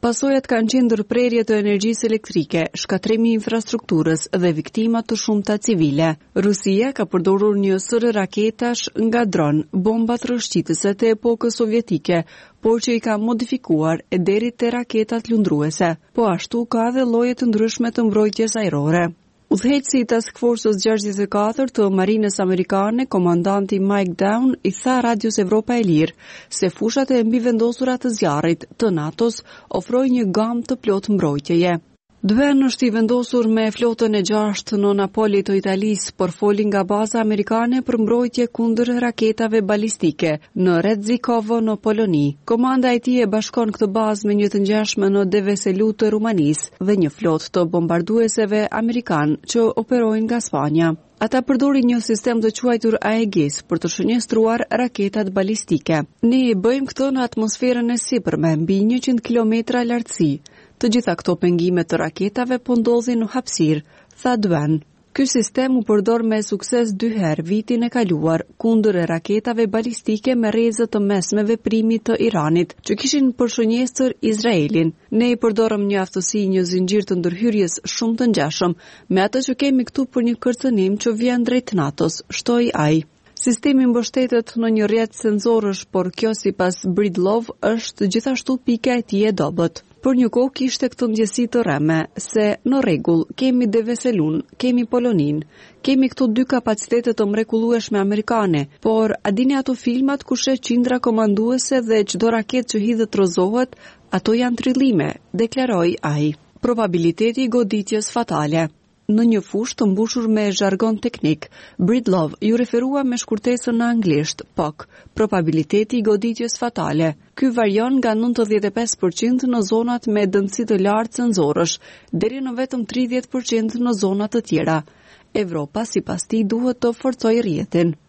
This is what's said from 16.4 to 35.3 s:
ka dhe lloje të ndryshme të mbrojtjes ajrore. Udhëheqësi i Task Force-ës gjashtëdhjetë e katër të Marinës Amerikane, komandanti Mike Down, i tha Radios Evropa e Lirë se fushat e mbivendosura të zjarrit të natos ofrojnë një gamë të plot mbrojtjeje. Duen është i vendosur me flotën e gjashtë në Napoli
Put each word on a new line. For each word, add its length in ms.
ka 240
dhe 160
lloje 320
të 140
ndryshme 420
të 160
mbrojtjes 480
ajrore. 540
Udhëheqësi 480
i 80
Task 320
Force-ës 400
gjashtëdhjetë 460
e 80
katër 420
të 160
Marinës 480
Amerikane, 640
komandanti 840
Mike 260
Down, 480
i 80
tha 320
Radios 400
Evropa 320
e 80
Lirë 320
se 240
fushat 400
e 80
mbivendosura 800
të 160
zjarrit 520
të 160
natos 480
ofrojnë 480
një 120
gamë 280
të 120
plot 320
mbrojtjeje. 680
Duen 400
është 240
i 80
vendosur 560
me 140
flotën 400
e 80
gjashtë 560
në 160
Napoli 480